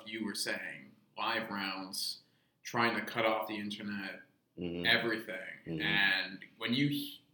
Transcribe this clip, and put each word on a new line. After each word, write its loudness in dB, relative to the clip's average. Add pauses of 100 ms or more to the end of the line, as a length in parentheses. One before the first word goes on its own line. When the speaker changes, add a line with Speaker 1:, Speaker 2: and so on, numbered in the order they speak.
Speaker 1:
you -4
were -4
saying, -4 (260)
live 0
rounds, -4 (440)
trying 2
to 0
cut 0
off 2
the -4
internet, -6 (380)
Speaker 2:
Mm-hmm. -2
Speaker 1:
everything. 2 (320)
Speaker 2:
Mm-hmm. -2
Speaker 1:
And 4 (180)
when 0
you, 4 (440)